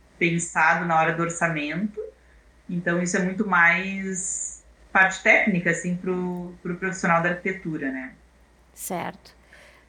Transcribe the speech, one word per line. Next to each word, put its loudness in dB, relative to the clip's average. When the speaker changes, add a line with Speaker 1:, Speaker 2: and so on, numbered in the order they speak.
Speaker 1:
pensado 2
na 2
hora 2
do -2
orçamento. -2
Então, 0
isso 0
é 2
muito -2
mais 0
parte 4
técnica, 4
assim, -2
pro, -4
pro -6
profissional 0
da 2
arquitetura, -4
né? -8
Speaker 2:
Certo. -8